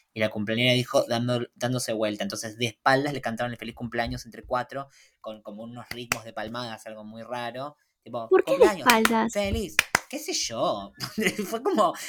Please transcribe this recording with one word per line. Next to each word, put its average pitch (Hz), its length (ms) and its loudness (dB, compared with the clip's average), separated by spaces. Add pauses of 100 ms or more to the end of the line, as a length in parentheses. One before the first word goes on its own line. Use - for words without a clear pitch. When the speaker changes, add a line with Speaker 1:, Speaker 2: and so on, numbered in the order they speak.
(140)
Speaker 1:
Y 110 60 -6
la 107 100 4
cumpleañera 113 440 2
dijo 127 340 4
dando, 120 480 0
dándose 123 380 -2
vuelta. 107 300 0
Entonces, 110 340 -6
de 120 100 2
espaldas 139 460 2
le 123 80 -6
cantaron 120 300 -2
el 117 60 -10
feliz 113 180 -10
cumpleaños 120 500 -4
entre 110 180 -16
cuatro, 127 440 -4 (340)
con 107 200 -10
como 107 220 -12
unos 117 260 -12
ritmos 117 340 -4
de 113 100 -14
palmadas, 110 520 -8
algo 107 180 -12
muy 110 200 -14
raro. 123 540 -8 (260)
Tipo, 117 260 -8
Speaker 2:
¿Por 370 140 6
qué - 80 -6
de 554 60 4
Speaker 1:
"Cumpleaños 330 300 6
Speaker 2:
espaldas? 226 460 4
Speaker 1:
feliz". 202 440 0 (320)
¿Qué 294 100 -8
sé 320 140 -6
yo? 117 580 -2 (260)
<laughs> - 300 0
Fue 226 160 -4
como, 226 300 4 (160)